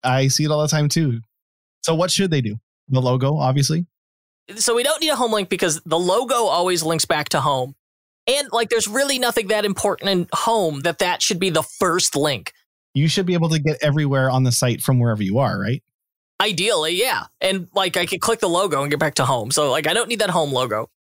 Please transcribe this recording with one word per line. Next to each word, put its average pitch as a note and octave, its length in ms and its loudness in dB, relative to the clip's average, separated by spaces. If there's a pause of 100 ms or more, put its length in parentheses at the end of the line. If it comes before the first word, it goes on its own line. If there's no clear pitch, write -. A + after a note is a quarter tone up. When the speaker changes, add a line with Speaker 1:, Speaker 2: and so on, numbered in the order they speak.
Speaker 1:
I C3 260 2
see D3+ 160 0
it D3 60 0
all D3+ 100 2
the D3+ 80 2
time D3 180 2
too. C#3 320 0 (640)
So E3 120 0
what F3 160 0
should F#3+ 200 0
they D3 100 2
do? A2 180 -6 (280)
The C3 140 2
logo, B2+ 360 2
obviously. C#3+ 500 0 (720)
Speaker 2:
So A3+ 180 0
we A#3+ 80 2
don't D4+ 160 0
need D#4+ 100 -2
a C#4+ 60 2
home A3+ 160 0
link G#3 160 0
because E3 380 -2
the E3 120 0
logo A3+ 380 2 (120)
always F3 360 0
links D#3+ 220 -2
back D3+ 240 -2
to D#3 100 0
home. C3+ 360 -2 (520)
And, C4+ 240 -2
like, A3+ 180 0
there's A3 200 0
really C4+ 280 0
nothing A#3 300 0
that G#3 160 0
important G3 460 -2
in F3+ 240 0
home F3 480 0
that - 180 -2
that - 220 0
should F3+ 180 -2
be F#3+ 100 0
the D#3 140 0
first F3 500 0
link. C#3 380 -2 (420)
Speaker 1:
You D3 140 2
should F#3 180 0
be F3+ 100 0
able E3 140 2
to D#3+ 100 0
get D3 220 -2
everywhere C#3 480 2
on C3 140 2
the B2+ 80 4
site A#2+ 300 0
from B2+ 180 2
wherever A2 240 2
you G2+ 160 0
are, G#2 180 0
right? A2 240 -4 (600)
Speaker 2:
Ideally, F3+ 580 0
yeah. A3+ 240 -2 (160)
And, F#3+ 340 -2
like, F#3+ 220 0
I F3 100 0
could F3+ 140 -6
click A3 220 0
the G3 80 0
logo E3+ 320 0
and C#3+ 100 -2
get C#3+ 80 -2
back D3+ 160 -2
to C3 100 0
home. A#2+ 260 -2
So, D3 200 0
like, D3 160 0
I E3 60 0
don't A3 160 -2
need A3+ 100 -4
that G#3 100 0
home D#3+ 220 0
logo. A#2 380 -2 (160)